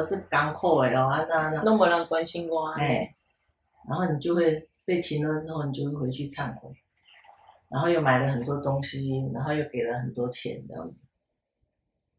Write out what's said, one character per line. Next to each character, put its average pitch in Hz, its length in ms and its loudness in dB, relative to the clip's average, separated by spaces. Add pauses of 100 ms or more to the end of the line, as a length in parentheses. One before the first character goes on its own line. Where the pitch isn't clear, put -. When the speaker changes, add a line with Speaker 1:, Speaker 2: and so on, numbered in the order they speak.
Speaker 1:
很 190 240 -4
困 151 240 2
苦 160 280 4
的 127 80 4
哦， 131 180 4
啊， 151 220 0
那， 156 220 2
那。” 156 120 0
Speaker 2:
都 220 140 6
没 185 100 6
人 170 200 4
关 165 180 0
心 170 240 -6
我 160 160 0
啊。 156 120 -4
Speaker 1:
哎， - 380 0 (720)
然 147 100 -2
后 180 140 0
你 147 80 0
就 170 160 0
会 160 340 2 (140)
被 180 160 0
情 151 260 -2
勒 156 140 0
之 160 140 -8
后， 151 100 -4
你 139 80 -2
就 139 140 -4
会 143 100 -4
回 131 160 -2
去 139 160 -6
忏 - 320 -6
悔， - 100 -16 (1000)
然 135 120 -2
后 165 60 2
又 170 140 4
买 131 180 4
了 139 80 0
很 127 160 -2
多 143 140 -4
东 139 260 -2
西， 135 500 -4
然 123 80 -6
后 151 120 -2
又 151 160 0
给 120 140 -4
了 120 140 -2
很 - 160 -4
多 120 140 -2
钱 - 400 -8
这 - 80 -12
样 80 140 -10
子。 - 80 -18 (1200)